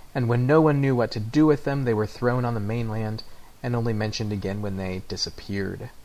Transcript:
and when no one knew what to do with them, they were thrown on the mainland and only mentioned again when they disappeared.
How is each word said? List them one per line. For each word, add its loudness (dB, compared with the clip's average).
and 0
when 2
no 8
one 4
knew 2
what 2
to -6
do 4
with 4
them, -2
they 2
were 2
thrown 0
on -2
the -2
mainland -4
and -2
only 0
mentioned -2
again -2
when -4
they -4
disappeared. -6